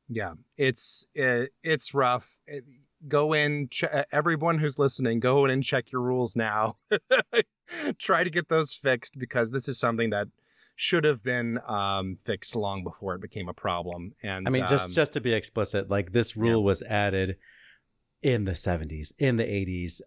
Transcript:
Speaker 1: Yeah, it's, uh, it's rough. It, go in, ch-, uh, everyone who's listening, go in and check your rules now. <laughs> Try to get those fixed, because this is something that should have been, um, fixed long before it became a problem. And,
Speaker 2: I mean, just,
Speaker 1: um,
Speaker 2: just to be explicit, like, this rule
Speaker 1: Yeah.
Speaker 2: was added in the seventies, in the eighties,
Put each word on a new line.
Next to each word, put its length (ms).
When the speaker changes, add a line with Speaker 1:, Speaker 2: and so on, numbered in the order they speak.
Speaker 1:
Yeah, 240
it's, 500
uh, 280
it's 300
rough. 520
It, 200
go 260
in, 360
ch-, 140
uh, 280
everyone 480
who's 200
listening, 400
go 260
in 60
and 120
check 280
your 100
rules 340
now. 420
<laughs> 1120
Try 240
to 60
get 180
those 260
fixed, 440
because 340
this 160
is 120
something 320
that 160
should 280
have 200
been, 440
um, 500
fixed 380
long 280
before 320
it 60
became 280
a 40
problem. 600
And, 240
Speaker 2:
I 40
mean, 160
just, 200
Speaker 1:
um, 40
Speaker 2:
just 220
to 80
be 120
explicit, 560
like, 220
this 240
rule 240
Speaker 1:
Yeah. 60
Speaker 2:
was 180
added 540
in 240
the 100
seventies, 640
in 200
the 140
eighties, 560